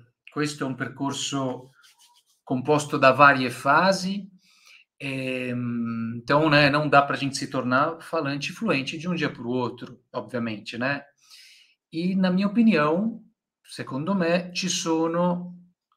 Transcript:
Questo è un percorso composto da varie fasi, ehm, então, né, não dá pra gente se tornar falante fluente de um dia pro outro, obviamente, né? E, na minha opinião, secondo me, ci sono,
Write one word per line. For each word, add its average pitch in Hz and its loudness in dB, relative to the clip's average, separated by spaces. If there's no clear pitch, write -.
Questo 147 -6
è 135 -4
un 131 -6
percorso 135 -6
composto 147 0
da 131 8
varie 131 6
fasi, 185 0
ehm, 123 -4
então, 147 2
né, 147 6
não 147 0
dá 143 8
pra 139 0
gente 139 -4
se - -6
tornar 135 0
falante 147 -4
fluente 160 -2
de 156 -10
um 180 -2
dia 151 -2
pro 120 -10
outro, 123 -6
obviamente, 117 -8
né? 139 -4
E, 180 -2
na 185 2
minha 190 2
opinião, 196 2
secondo 143 -6
me, 175 0
ci 180 -4
sono, 170 -2